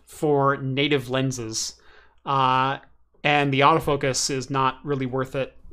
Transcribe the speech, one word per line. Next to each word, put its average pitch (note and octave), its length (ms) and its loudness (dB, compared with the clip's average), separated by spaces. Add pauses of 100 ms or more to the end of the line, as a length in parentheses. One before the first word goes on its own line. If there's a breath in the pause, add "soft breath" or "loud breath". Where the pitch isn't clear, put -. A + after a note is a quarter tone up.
for C#3 520 2
native C3+ 520 0
lenses. A#2+ 640 -4 (500 soft breath)
Uh, C3+ 520 2 (460)
and C#3+ 300 2
the C3+ 80 2
autofocus C#3+ 680 2
is C3 200 -4
not C3 340 -2
really C#3 220 -4
worth B2+ 300 -6
it C3 200 -6 (180)